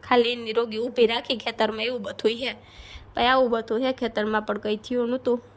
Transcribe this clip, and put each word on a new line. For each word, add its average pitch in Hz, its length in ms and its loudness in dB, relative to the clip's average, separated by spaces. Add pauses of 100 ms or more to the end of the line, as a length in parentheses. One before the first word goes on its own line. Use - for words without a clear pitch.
ખાલી 240 280 4
એની 233 200 -6
રોગી 220 260 0
ઊભી 240 280 4
રાખી 233 320 0
ખેતરમાં, 220 480 -2
એવું 247 160 -4
બધું 214 300 -2
છે. 233 240 -4 (600)
પછી 240 100 2
આવું 254 260 4
બધું 226 300 -2
છે 262 100 0
ખેતરમાં, 214 500 -2
પણ 214 160 -4
કંઈ 214 180 -2
થયું 240 340 -2
નહોતું. 247 320 0 (160)